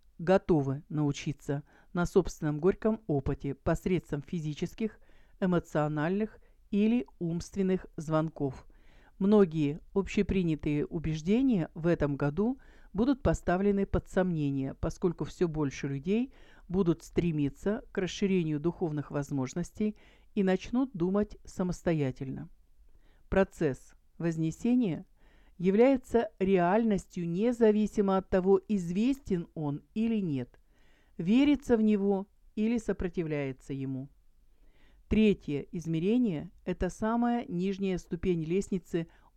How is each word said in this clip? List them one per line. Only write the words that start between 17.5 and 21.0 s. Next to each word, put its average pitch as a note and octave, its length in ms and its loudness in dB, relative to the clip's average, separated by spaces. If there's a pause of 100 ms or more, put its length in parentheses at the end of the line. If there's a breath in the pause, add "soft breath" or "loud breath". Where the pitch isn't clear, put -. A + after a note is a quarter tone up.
к - 80 -4
расширению F3 600 0
духовных D3+ 520 -4
возможностей D3 840 -4 (400 soft breath)
и G3+ 80 2
начнут A#3 500 0
думать F#3+ 520 -2